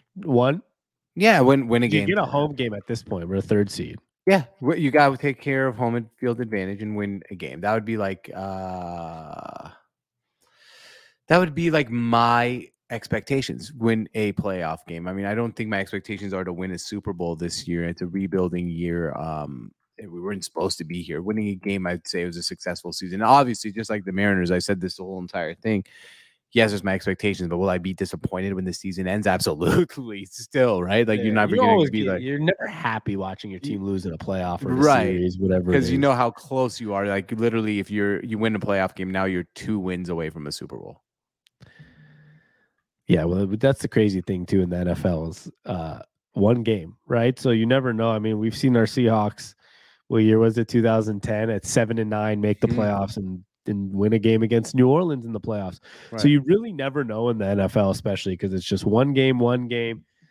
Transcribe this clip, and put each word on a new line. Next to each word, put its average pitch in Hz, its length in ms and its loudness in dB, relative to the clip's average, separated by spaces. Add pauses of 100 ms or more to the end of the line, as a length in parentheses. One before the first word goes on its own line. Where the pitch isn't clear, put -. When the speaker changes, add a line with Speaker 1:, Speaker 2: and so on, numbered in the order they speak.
(160)
Speaker 1:
One? 139 460 2 (540)
Speaker 2:
Yeah, 190 260 6
win, 131 260 6
win 120 160 4
a 120 40 4
Speaker 1:
You - 40 -2
Speaker 2:
game. 101 160 2
Speaker 1:
get 196 100 2
a 175 80 2
home 143 280 0
game 123 200 -4
at 101 140 -10
this 117 160 -4
point. 87 260 -6
We're 95 80 -2
a 95 40 2
third 101 300 2
seed. - 260 -10 (300)
Speaker 2:
Yeah, 185 160 6 (160)
wh-, 139 180 0
you 143 140 0
gotta 139 260 6
take 135 220 -4
care 135 280 0
of 120 100 -4
home 117 180 0
and 113 220 -6
field 120 240 -2
advantage 101 400 -4
and 107 160 -6
win 101 340 -6
a 98 40 -12
game. 73 260 -12
That 104 120 0
would 110 120 -2
be 113 120 -4
like, 98 380 -6
uh, 87 1300 -10 (1600)
that 165 80 6
would 170 180 2
be, 170 160 2
like, 147 180 2
my 117 800 2 (220)
expectations, 113 840 -4
win 113 400 0
a 107 200 -2
playoff 87 540 -4
game. 85 200 -10
I 92 60 -6
mean, 98 120 -6
I 101 100 -4
don't 117 200 -4
think 110 140 -6
my 101 100 -2
expectations 98 540 -8
are 92 100 -4
to 90 100 -6
win 92 180 -6
a 87 80 -8
Super 101 340 -8
Bowl 85 220 -4
this 85 320 -8
year. 85 180 -2
It's 85 160 -6
a 90 60 -4
rebuilding 87 640 -2
year. 85 460 -4
Um, 73 560 -10 (280)
we 87 220 -14
weren't 95 240 -8
supposed - 320 -4
to 87 80 -10
be 87 160 -8
here. 80 200 -8
Winning 107 280 -4
a 98 60 -4
game, 95 320 -4
I'd 87 200 -6
say, 87 180 -4
was 87 120 -8
a 85 60 -8
successful 87 500 -8
season. 95 280 -8
Obviously, 123 500 4
just 107 180 -8
like 104 160 -4
the 95 80 -4
Mariners, 95 380 2
I 90 80 2
said 95 200 -2
this 90 180 -6
the 95 60 -12
whole 92 160 -10
entire 87 360 -6
thing. 104 280 -2 (680)
Yes, 113 180 6
there's 95 120 -2
my 98 100 0
expectations, 92 560 -2
but 87 80 -2
will 95 120 2
I 90 80 0
be 90 160 -4
disappointed 95 600 -4
when 92 100 -6
the 90 80 -4
season 92 340 -8
ends? 101 220 0
<laughs> 92 80 4
Absolutely, 98 880 0
still, 120 560 0
right? 104 240 4
Like, 110 120 4
Speaker 1:
Yeah, 113 80 -2
Speaker 2:
you're 107 80 2
never 110 220 4
Speaker 1:
you 247 60 4
Speaker 2:
gonna 233 120 6
Speaker 1:
always 160 160 6
Speaker 2:
be 110 140 0
Speaker 1:
get, 98 100 0
Speaker 2:
like 92 80 -2
Speaker 1:
you're 139 180 -4
never 165 280 0
happy 110 500 -4
watching 95 340 -8
your 92 80 -10
team 98 240 -6
lose 95 220 -2
in 85 80 -6
a 80 40 -8
playoff 90 460 -4
or 131 80 -2
a 127 40 0
Speaker 2:
Right. 131 320 6
Speaker 1:
series, 90 320 0
whatever 92 320 2
it - 40 6
Speaker 2:
'Cause 120 140 4
you 131 60 2
Speaker 1:
is. 135 60 2
Speaker 2:
know 139 120 4
how 120 180 2
close 131 480 -4
you 107 140 -6
are. 98 120 0
Like, 98 280 -2
literally, 110 460 0
if 98 120 -6
you're, 101 320 0
you 110 140 -6
win 110 180 0
a 101 40 -2
playoff 98 360 0
game, 92 160 -6
now 95 140 0
you're 90 300 -2
two 110 220 -4
wins 90 300 -4
away 82 220 -4
from 76 180 -10
a 73 60 -8
Super - 240 -12
Bowl. - 260 -18 (2000)
Speaker 1:
Yeah, 85 160 4
well, 90 240 0
but 104 120 -4
that's 135 220 2
the - 60 -2
crazy 101 340 2
thing, 90 240 -4
too, 95 160 4
in 87 80 0
the 87 80 -2
N 90 120 -2
F 78 160 -2
L 82 240 -2
is, - 200 -14 (160)
uh, 80 340 -8 (340)
one 113 300 4
game, 98 340 -4 (100)
right? 123 320 2
So 127 120 2
you 113 140 4
never 127 280 2
know. 113 180 0
I 107 80 0
mean, 110 180 0
we've 113 200 -2
seen 127 200 4
our 113 80 6
Seahawks, 110 720 0 (520)
what 113 120 2
year 110 200 6
was 113 180 4
it? 113 100 0
Two 120 140 2
thousand 110 420 2
ten 110 260 -2
at 104 160 -4
seven 113 340 0
and 107 100 -2
nine, 107 320 0
make 104 200 2
the 113 60 6
Speaker 2:
Hmm. 120 120 0
Speaker 1:
playoffs 101 380 -2
and, 92 260 -8 (220)
and 98 280 -4
win 104 200 4
a 110 60 4
game 113 240 4
against 113 320 0
New 127 140 6
Orleans 147 360 2
in 117 80 -8
the 104 60 -6
playoffs. 101 400 -8 (380)
So 127 100 6
Speaker 2:
Right. - 20 8
Speaker 1:
you 147 160 6
really 214 280 2
never 139 300 -2
know 113 260 -2
in 113 80 0
the 104 100 0
N 101 140 2
F 95 160 0
L, 98 140 4
especially 95 440 -4
'cause 95 180 -4
it's 92 120 -4
just - 200 -2
one 123 280 4
game, 131 260 4
one 123 300 2
game. 117 340 -4 (280)